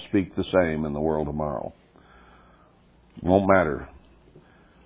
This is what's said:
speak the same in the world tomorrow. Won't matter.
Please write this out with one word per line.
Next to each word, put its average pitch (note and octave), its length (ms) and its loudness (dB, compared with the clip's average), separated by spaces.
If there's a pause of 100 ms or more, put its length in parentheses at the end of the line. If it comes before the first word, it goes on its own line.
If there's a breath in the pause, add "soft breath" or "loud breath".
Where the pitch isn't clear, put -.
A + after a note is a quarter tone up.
speak G2 260 -2
the F#2+ 100 -4
same D#2+ 400 2
in D2+ 80 -4
the D2 80 -6
world D#2 260 -2
tomorrow. D2 460 -6 (1500 soft breath)
Won't F#2+ 260 4
matter. D#2 400 2 (960 soft breath)